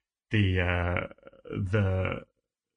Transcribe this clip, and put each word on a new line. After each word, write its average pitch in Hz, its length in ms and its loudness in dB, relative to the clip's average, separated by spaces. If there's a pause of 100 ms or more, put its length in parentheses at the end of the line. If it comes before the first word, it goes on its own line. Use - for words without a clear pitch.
(300)
the, 95 300 2
uh, 87 460 0 (440)
the, 95 720 0 (560)